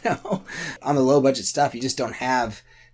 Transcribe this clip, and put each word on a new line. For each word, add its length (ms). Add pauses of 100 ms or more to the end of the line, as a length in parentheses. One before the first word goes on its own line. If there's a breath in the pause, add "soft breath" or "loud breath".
know? 400 (400 loud breath)
On 140
the 60
low-budget 420
stuff, 300
you 80
just 160
don't 160
have 480 (320 soft breath)